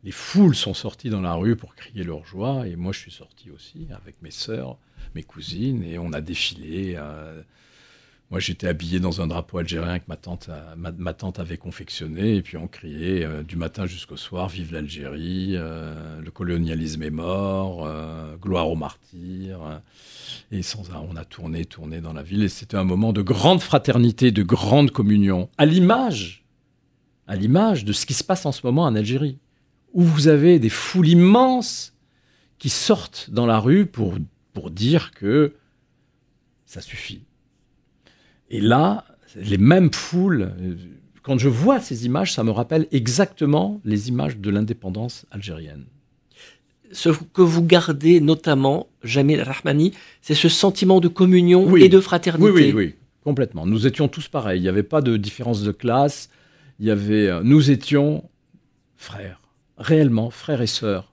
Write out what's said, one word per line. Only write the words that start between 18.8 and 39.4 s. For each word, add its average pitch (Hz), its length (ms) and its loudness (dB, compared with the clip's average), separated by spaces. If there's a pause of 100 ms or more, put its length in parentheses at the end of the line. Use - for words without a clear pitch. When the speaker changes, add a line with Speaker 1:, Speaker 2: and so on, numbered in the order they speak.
Speaker 1:
Et 95 120 -6
sans 98 260 -12
arrêt, 78 180 -14
on 85 80 -12
a 78 80 -12
tourné, 82 420 -10
tourné 80 360 -14
dans 80 120 -12
la 73 100 -12
ville, 98 200 -4
et 95 60 0
c'était - 280 -10
un 95 60 0
moment 95 300 0
de 101 80 -2
grande 135 400 2
fraternité, 123 720 2
de 101 120 0
grande 120 460 2
communion, 101 600 2 (100)
à 151 80 6
l'image, 180 760 0 (840)
à 101 80 -6
l'image 135 500 2
de 104 80 -2
ce - 140 -4
qui 131 80 -6
se - 80 -6
passe 180 240 -4
en 139 40 -2
ce - 140 -10
moment 139 180 0
en 123 120 0
Algérie, 131 420 -2 (560)
où 180 80 2
vous 160 280 4
avez 156 280 6
des 113 120 2
foules 170 400 0
immenses 226 840 4 (640)
qui 135 120 -6
sortent - 600 -4
dans 117 140 0
la 110 140 2
rue 156 260 4
pour, 98 300 -4 (380)
pour - 180 -12
dire 117 400 0
que 143 420 0 (1120)
ça - 160 -16
suffit. - 400 -16 (1300)
Et 110 100 -4
là, 151 440 2 (300)
les 101 220 -2